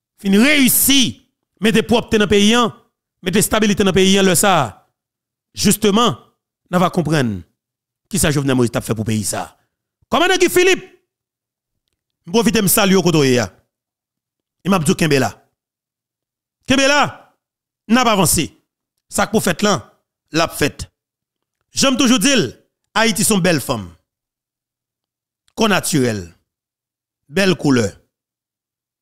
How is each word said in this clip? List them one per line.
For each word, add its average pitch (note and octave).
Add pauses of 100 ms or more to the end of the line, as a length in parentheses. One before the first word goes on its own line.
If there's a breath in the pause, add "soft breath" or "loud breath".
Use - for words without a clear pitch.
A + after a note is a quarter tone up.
(180)
fin G3
réussi, B3 (320)
mettez A3
propreté A3
dans G#3
le F#3
pays, G#3 (640)
mettez F3+
stabilité G#3+
dans G3
le E3+
pays, F#3+
le F#3+
ça. D#3 (640)
Justement, G#3 (560)
on F3+
va F3
comprendre C#3 (680)
qui -
ça E3+
Jovenel C#3
Moïse B2
t'a C3
fait A#2+
pour G#2+
le G2
pays G#2+
ça. F#2+ (520)
Commandant E4+
Guy F4+
Philippe, F4+ (1400)
je E3
profite A3
de A3+
me F#3+
saluer G3
au F#3
côté. C#3 (1200)
Il F3+
m'a G3
dit D#3+
qu'il D#3
est C#3
là. A#2 (1200)
Kembe C4+
la, C#4 (540)
n'a B3
pas A#3
avancé. E3+ (540)
Ça -
que -
pour F3
fête -
là, G3 (260)
l'a D#3+
fête. - (800)
J'aime C4
toujours B3+
dire, G3 (340)
Haïti G#3+
sont G#3
belles E3+
femmes. G2 (1600)
Qu'on A3
naturel. B2 (920)
Belle F#3
couleur. A#2+ (1040)